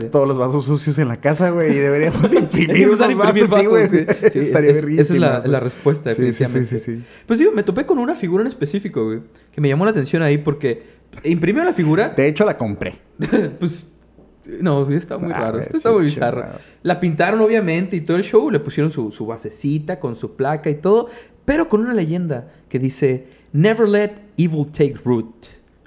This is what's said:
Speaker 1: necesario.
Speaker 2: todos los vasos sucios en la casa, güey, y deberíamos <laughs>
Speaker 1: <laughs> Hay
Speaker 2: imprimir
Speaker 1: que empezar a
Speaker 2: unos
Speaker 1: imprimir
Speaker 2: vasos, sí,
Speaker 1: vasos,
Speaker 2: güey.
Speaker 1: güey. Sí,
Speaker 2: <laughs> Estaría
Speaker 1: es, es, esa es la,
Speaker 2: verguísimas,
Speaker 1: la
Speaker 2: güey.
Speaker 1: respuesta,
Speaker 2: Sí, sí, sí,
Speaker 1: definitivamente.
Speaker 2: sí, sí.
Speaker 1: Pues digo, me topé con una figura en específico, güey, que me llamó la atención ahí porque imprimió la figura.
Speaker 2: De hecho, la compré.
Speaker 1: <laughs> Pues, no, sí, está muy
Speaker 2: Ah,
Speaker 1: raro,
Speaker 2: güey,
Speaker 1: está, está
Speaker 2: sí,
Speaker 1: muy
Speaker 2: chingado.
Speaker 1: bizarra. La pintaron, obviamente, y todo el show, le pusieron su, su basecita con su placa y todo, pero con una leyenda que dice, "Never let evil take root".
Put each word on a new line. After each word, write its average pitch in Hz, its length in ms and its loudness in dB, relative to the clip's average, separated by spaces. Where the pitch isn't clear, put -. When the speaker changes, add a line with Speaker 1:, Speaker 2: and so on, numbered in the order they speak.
Speaker 1:
necesario. 113 100 -10
Speaker 2:
todos 139 160 2
los 135 100 -2
vasos 131 280 -2
sucios 147 340 -2
en 143 80 2
la 117 140 -6
casa, 156 300 0
güey, 165 200 2
y 139 80 2
deberíamos 147 440 2
<laughs> - 80 2
Speaker 1:
<laughs> - 20 -
Hay 349 60 6
Speaker 2:
imprimir 165 360 0
Speaker 1:
que 190 80 6
empezar - 260 4
a 247 60 0
Speaker 2:
unos 202 120 2
Speaker 1:
imprimir 214 220 4
Speaker 2:
vasos, 202 120 4
sí, 202 60 4
Speaker 1:
vasos, 220 220 4
Speaker 2:
güey. 160 160 2
Speaker 1:
güey. 185 280 2
Sí, 139 60 -2
Speaker 2:
<laughs> - 0 -
Estaría 151 320 2
Speaker 1:
es, 147 60 4
es, 151 60 -2
esa 151 180 2
es 151 100 2
la, 170 180 4
Speaker 2:
verguísimas, 127 180 -2
Speaker 1:
la 131 120 2
Speaker 2:
güey. 123 120 -4
Speaker 1:
respuesta, 147 380 -2
Speaker 2:
Sí, 113 60 0
sí, 117 60 0
sí, 127 60 2
Speaker 1:
definitivamente. 123 360 -2
Speaker 2:
sí, 117 180 -10
sí. 120 60 -14
Speaker 1:
Pues 226 140 0
digo, 381 140 4
me 208 100 0
topé 196 220 -2
con 330 120 0
una 254 180 -2
figura 190 260 0
en 240 60 0
específico, 165 580 -4
güey, 110 140 -6
que 151 80 -4
me 143 80 2
llamó 151 160 2
la 220 60 2
atención 165 320 -2
ahí 147 160 2
porque 147 440 -4
imprimió 185 400 0
la 359 80 0
figura. 175 380 0
Speaker 2:
De 139 180 2
hecho, 151 160 2
la 196 140 0
compré. 101 420 -8
Speaker 1:
<laughs> 165 440 -2
Pues, - 320 -8
no, 139 260 0
sí, 143 80 0
está 170 240 -6
muy 170 120 -6
Speaker 2:
Ah, - 100 -6
Speaker 1:
raro, 113 160 -4
Speaker 2:
güey, - 60 -6
Speaker 1:
está, - 140 -6
está 269 140 -2
Speaker 2:
sí, 220 40 4
Speaker 1:
muy 165 140 2
Speaker 2:
chingado. 123 280 -2
Speaker 1:
bizarra. - 180 -10
La 175 180 -2
pintaron, 175 420 0
obviamente, 190 540 0
y 165 60 -4
todo 170 160 0
el 196 60 0
show, 240 260 2
le 180 100 0
pusieron 147 320 -2
su, 117 200 -6
su 107 160 -10
basecita 147 720 -6
con 120 160 -6
su - 200 -12
placa 151 360 -4
y 147 40 -2
todo, 214 320 0
pero 320 240 0
con 214 120 2
una 240 120 -4
leyenda 165 540 -2
que 131 120 -4
dice, 131 480 -2
"Never 220 340 2
let 208 240 0
evil 160 340 0
take 135 240 0
root". 117 400 -4